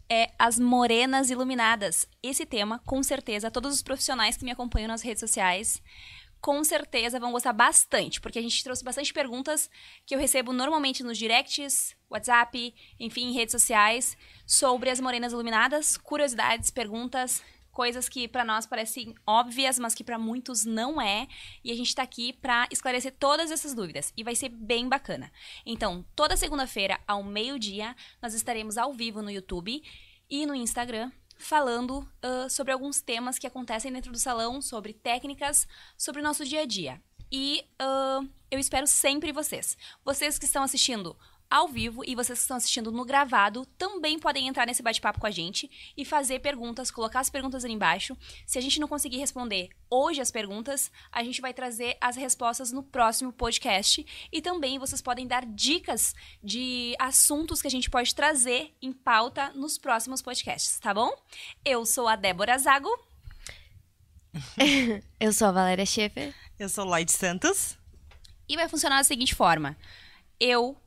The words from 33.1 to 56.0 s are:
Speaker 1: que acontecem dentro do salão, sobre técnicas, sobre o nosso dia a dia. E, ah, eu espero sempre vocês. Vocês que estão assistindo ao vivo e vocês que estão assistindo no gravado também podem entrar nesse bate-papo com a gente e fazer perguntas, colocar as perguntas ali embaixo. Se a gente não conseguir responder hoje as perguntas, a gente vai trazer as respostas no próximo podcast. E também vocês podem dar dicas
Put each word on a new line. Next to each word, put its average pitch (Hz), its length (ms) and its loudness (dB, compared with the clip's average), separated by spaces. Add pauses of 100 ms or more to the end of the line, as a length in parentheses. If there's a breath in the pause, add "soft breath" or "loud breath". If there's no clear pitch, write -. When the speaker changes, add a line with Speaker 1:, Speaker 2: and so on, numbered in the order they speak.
Speaker 1:
que - 80 -8
acontecem 247 440 -6
dentro 254 220 -8
do 233 60 -8
salão, 240 420 -2
sobre 214 320 -8
técnicas, 277 760 -2 (300 loud breath)
sobre 294 240 -6
o 294 40 -4
nosso 302 200 0
dia 302 160 -2
a 311 60 0
dia. 175 340 -6 (320)
E, 277 320 -2 (140)
ah, 269 420 0 (300)
eu 269 80 -2
espero 277 280 0
sempre 294 460 2
vocês. - 420 -6 (300 loud breath)
Vocês 294 340 0
que 302 60 -6
estão 277 180 0
assistindo 240 540 0 (360 soft breath)
ao 311 140 6
vivo 233 400 -6
e 254 80 -4
vocês 240 240 -2
que - 60 2
estão 254 120 -2
assistindo 226 360 -2
no 247 120 -4
gravado 247 600 4 (100)
também 330 440 -2
podem 277 260 0
entrar 262 220 2
nesse 240 160 -2
bate-papo 226 340 0
com - 80 -2
a 208 60 0
gente 180 360 -6 (280 loud breath)
e 285 80 -8
fazer 269 340 0
perguntas, 240 540 -4
colocar 226 260 -2
as 262 100 0
perguntas 262 360 -4
ali 233 100 -4
embaixo. 190 420 2 (300 loud breath)
Se - 100 -2
a 254 40 0
gente 269 180 0
não 302 80 0
conseguir 285 300 -4
responder 233 520 -4 (220)
hoje 277 300 2
as 240 100 -2
perguntas, 220 640 -4 (180 loud breath)
a 233 140 -2
gente 254 160 -6
vai 254 120 -8
trazer 240 480 -6
as 247 140 0
respostas 247 560 -2
no 269 140 -6
próximo 240 480 2
podcast. 226 720 2 (240 loud breath)
E 311 100 -2
também 302 380 -2
vocês 269 240 -6
podem 254 240 -4
dar 247 180 0
dicas 254 720 0 (260 loud breath)